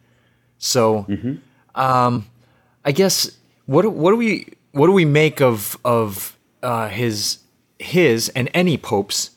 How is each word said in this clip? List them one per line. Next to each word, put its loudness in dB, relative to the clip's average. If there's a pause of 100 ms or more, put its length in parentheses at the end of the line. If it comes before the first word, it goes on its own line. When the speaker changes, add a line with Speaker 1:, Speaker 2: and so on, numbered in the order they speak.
(580)
Speaker 1:
So, 0
Speaker 2:
Mm-hmm. -10
Speaker 1:
um, 0 (580)
I -2
guess, 0 (300)
what 2
do, 2
what 0
do 2
we, -2 (220)
what 4
do 6
we 6
make 2
of, 0
of, -2 (260)
uh, -4
his, -4 (420)
his 0
and -4
any 0
pope's -4